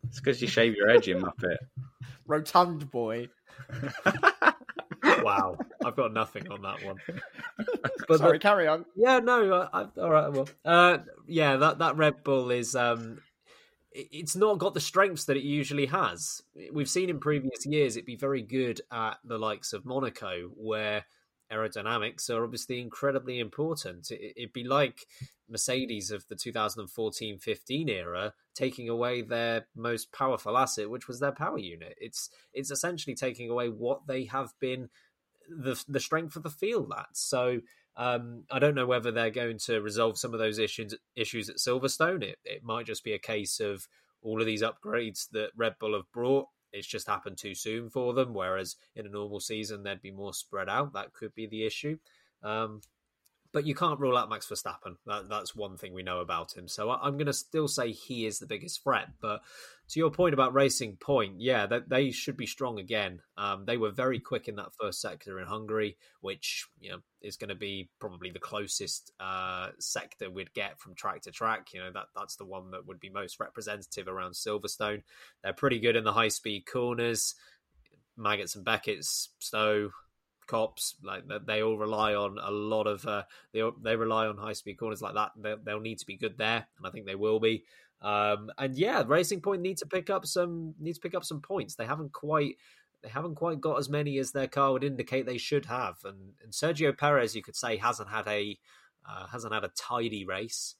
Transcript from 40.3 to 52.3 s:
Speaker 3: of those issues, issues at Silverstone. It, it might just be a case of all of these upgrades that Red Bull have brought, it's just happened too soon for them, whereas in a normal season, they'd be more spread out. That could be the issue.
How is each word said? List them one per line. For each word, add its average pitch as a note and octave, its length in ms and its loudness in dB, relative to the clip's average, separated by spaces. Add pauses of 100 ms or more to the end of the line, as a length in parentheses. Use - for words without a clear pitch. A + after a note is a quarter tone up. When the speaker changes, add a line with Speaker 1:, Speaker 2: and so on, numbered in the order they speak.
Speaker 3:
of A2+ 60 -4
those A2 200 2
issues, G#2+ 360 -2 (200)
issues A2 340 -4
at - 80 -6
Silverstone. C3+ 640 0
It, G2 240 -8
it - 180 -8
might A#2 220 -4
just A2 180 -8
be G#2+ 100 -2
a G2+ 60 -2
case G#2+ 400 -4
of G2+ 280 -4 (340)
all A2 180 -2
of A2+ 60 4
these G#2+ 160 0
upgrades A2+ 720 -4
that G#2+ 240 -4
Red A2+ 240 0
Bull G#2+ 140 -2
have G2 200 -4
brought, B2+ 340 2 (240)
it's G2+ 160 -12
just - 200 -8
happened G2 300 -4
too G2 180 -10
soon A2+ 340 -6
for B2 240 -2
them, B2+ 200 0
whereas F#2+ 420 -2 (200)
in G#2+ 120 -12
a - 20 -14
normal G#2 300 -6
season, G#2+ 440 -6
they'd G2 180 -8
be G2 100 -16
more G2 220 -10
spread F#2+ 360 -6
out. C3+ 240 -2
That G2 200 -10
could A2 200 -12
be A2 140 -10
the A2 180 -4
issue. D3 320 -4 (460)